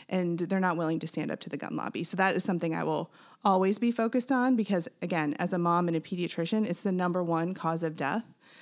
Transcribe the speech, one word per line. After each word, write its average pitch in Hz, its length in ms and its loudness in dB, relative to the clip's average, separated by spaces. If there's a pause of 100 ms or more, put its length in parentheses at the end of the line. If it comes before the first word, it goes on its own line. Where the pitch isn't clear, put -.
and 175 300 0
they're 185 200 0
not 180 200 2
willing 165 220 0
to 160 60 -6
stand 156 240 -4
up - 100 -4
to - 100 -12
the 147 80 -6
gun - 180 -8
lobby. - 260 -4
So 175 140 -4
that 190 180 2
is 185 80 0
something 170 320 0
I 165 80 -2
will 156 280 -2 (340)
always 196 340 4
be 240 140 2
focused 233 400 0
on 254 240 4
because, 190 320 0 (140)
again, 160 360 0
as 180 140 -2
a 180 60 0
mom 170 280 4
and 170 80 0
a 160 60 0
pediatrician, 175 640 -2
it's 175 140 -4
the 196 120 0
number 180 300 0
one 170 300 0
cause 165 300 -2
of 160 120 -4
death. 160 320 -2 (360)